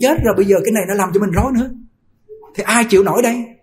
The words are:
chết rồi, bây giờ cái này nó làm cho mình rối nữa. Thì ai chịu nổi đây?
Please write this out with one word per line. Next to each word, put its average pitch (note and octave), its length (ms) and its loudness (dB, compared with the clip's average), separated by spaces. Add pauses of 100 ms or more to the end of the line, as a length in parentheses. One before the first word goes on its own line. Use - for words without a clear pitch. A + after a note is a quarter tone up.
chết C#4+ 220 2
rồi, G#3+ 140 2
bây G3 80 2
giờ G3 180 4
cái A#3 80 -2
này G#3+ 160 0
nó G3 60 -4
làm G3 200 -2
cho G3 60 2
mình G3 120 0
rối G#3+ 240 0
nữa. A3+ 140 -2 (880)
Thì - 80 -8
ai A3+ 260 0
chịu G3 140 4
nổi F3+ 180 0
đây? A#3+ 140 -2 (260)